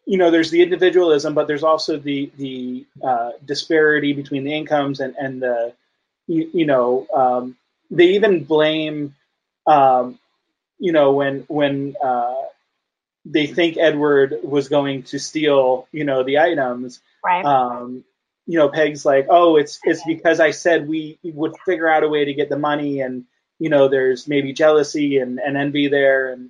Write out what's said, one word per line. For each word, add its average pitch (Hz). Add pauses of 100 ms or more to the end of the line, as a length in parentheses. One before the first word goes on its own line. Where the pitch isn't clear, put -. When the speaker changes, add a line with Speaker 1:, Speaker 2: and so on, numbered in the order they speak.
Speaker 1:
you 196
know, 175
there's 165
the 170
individualism, 165
but 147
there's 147
also 156
the, 139
the, 131 (180)
uh, 120 (140)
disparity 147
between 139
the 147
incomes 147
and, 131
and 135
the, 120 (540)
you, 160
you 165
know, 127
um, 127 (360)
they 170
even 196
blame, 151 (520)
um, 127 (600)
you 180
know, 147
when, 139
when, 139
uh, 123 (920)
they 151
think 170
Edward 147
was 139
going 139
to -
steal, 139
you 151
know, 131
the 135
items. 127 (240)
Speaker 2:
Right. 180
Speaker 1:
Um, 127 (440)
you 165
know, 147
Peg's 151
like, 139
"Oh, 175
it's, 147
it's 165
because 160
I 156
said 160
we 156
would 156 (100)
figure 165
out 156
a 156
way 147
to 143
get 143
the 143
money 147
and, 127 (340)
you 160
know, 139
there's 131
maybe 139
jealousy 147
and, 123
and 139
envy 143
there." 135
And, 127